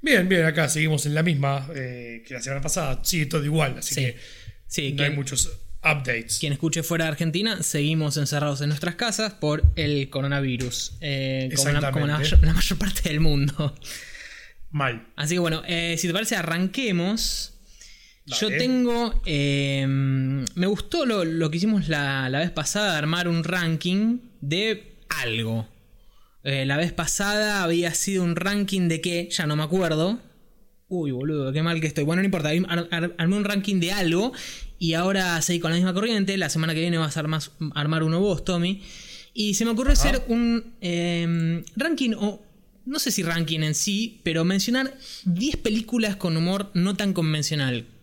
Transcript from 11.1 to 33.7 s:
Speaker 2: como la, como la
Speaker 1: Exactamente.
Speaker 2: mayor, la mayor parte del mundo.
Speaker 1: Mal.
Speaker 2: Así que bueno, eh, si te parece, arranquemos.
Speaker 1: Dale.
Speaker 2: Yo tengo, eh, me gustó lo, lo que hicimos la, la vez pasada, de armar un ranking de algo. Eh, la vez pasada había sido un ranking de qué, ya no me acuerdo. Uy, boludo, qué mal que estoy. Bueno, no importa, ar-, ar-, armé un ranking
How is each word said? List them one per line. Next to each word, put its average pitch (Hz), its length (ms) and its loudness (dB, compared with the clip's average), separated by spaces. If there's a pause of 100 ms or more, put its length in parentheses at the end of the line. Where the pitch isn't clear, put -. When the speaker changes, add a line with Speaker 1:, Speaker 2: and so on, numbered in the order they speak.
Speaker 2:
como 139 140 2
la, 143 220 2
como 143 160 2
la 147 60 0
Speaker 1:
Exactamente. 151 220 4
Speaker 2:
mayor, 151 120 10
la 165 80 6
mayor 180 240 2
parte 190 300 0
del 151 100 0
mundo. 147 560 2 (960)
Speaker 1:
Mal. 131 360 -2 (100)
Speaker 2:
Así 147 180 -2
que 180 40 2
bueno, 160 280 0
eh, 170 320 -2
si 185 80 0
te 170 60 0
parece, 214 220 0
arranquemos. 185 1160 -2 (720)
Speaker 1:
Dale. 135 160 -4
Speaker 2:
Yo 208 160 0
tengo, 247 680 2
eh, 139 600 0
me 135 800 0
gustó 269 380 -2
lo, 208 200 0
lo 160 260 0
que 165 60 -2
hicimos 196 300 2
la, 139 420 0
la 131 100 0
vez 175 100 0
pasada, 185 440 -2
de 156 40 0
armar 165 300 0
un 165 160 2
ranking 180 720 0 (240)
de 202 540 -2 (140)
algo. 113 600 -2 (760)
Eh, 139 220 -2
la 139 120 0
vez 170 160 0
pasada 202 680 0
había 170 300 2
sido 190 300 0
un 170 140 0
ranking 196 500 0
de 160 140 0
qué, 170 280 -2
ya 175 160 -2
no 151 100 0
me 156 80 0
acuerdo. 170 580 0 (680)
Uy, 165 240 -2
boludo, 135 400 -2
qué 151 120 0
mal 165 180 0
que 156 60 0
estoy. 147 180 0
Bueno, 170 160 2
no 196 40 2
importa, 175 240 0
ar-, 170 420 0
ar-, 170 260 -2
armé 175 180 2
un 208 80 0
ranking 202 360 0